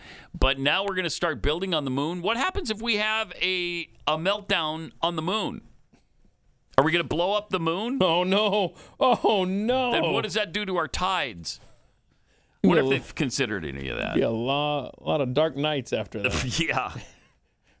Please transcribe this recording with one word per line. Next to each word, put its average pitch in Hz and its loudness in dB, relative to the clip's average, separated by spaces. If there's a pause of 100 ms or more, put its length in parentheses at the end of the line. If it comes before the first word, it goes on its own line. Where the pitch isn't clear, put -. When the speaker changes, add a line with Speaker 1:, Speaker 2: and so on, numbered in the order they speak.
(380)
Speaker 1:
But 135 2
now 151 0
we're 196 -2
gonna 180 -2
start 151 -2
building 175 0
on 147 0
the 131 -2
moon. 156 -2
What 208 0
happens 370 -2
if 214 -4
we 226 0
have 214 -2 (100)
a, 175 -2 (180)
a 156 2
meltdown 170 -2 (100)
on 170 2
the 160 -2
moon? 170 -2 (1160)
Are 139 10
we 156 2
gonna 165 2
blow 170 0
up 208 -2
the 185 0
moon? 202 -2
Speaker 2:
Oh, 180 4
no. 202 2 (260)
Oh, 220 4
no. 240 0
Speaker 1:
Then - 2
what 220 0
does 185 -6
that 202 -2
do 208 -4
to 190 -2
our 160 0
tides? 151 -4 (1000)
What 180 6
if 143 6
Speaker 2:
Well, 131 2
Speaker 1:
they've 127 -2
considered 110 -2
any 67 -6
of 58 -4
that? 50 -2
Speaker 2:
be - 2
a 127 2
lot, 139 -2
a - -20
lot 156 2
of 127 -2
dark 156 2
nights 147 -2
after 107 -4
that. 127 -2
Speaker 1:
<laughs> - -
Yeah. 143 0 (880)